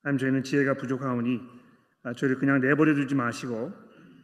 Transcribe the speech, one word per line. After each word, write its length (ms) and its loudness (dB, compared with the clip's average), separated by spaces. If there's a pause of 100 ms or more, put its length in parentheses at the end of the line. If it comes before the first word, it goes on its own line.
하나님, 160 0
저희는 240 2
지혜가 320 2
부족하오니, 680 -2 (600)
아, 100 -8
저희를 260 0
그냥 220 2
내버려 320 4
두지 220 -2
마시고 580 -4 (520)